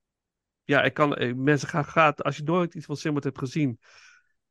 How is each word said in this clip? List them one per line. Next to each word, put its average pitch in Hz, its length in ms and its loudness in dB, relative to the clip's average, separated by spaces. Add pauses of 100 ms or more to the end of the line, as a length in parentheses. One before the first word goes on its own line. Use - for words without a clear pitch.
(640)
ja, 139 180 2
ik 127 120 0
kan, 147 220 2
eh, 123 180 -2
mensen 135 340 2
gaan, 156 160 -2
gaat, 156 380 2
als 143 140 -2
je 156 60 -12
nooit 170 320 0
iets 165 120 -12
van 151 100 -8
Simbad 143 280 -4
hebt 139 140 -6
gezien, 135 420 -2 (720)